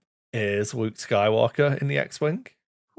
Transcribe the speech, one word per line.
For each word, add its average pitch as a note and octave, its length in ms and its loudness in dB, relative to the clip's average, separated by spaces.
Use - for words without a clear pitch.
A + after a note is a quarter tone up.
is G#2 400 -2
Luke A2 220 -4
Skywalker A#2 840 2
in C#3+ 60 -2
the C#3+ 100 -2
X-Wing. D#3 500 -4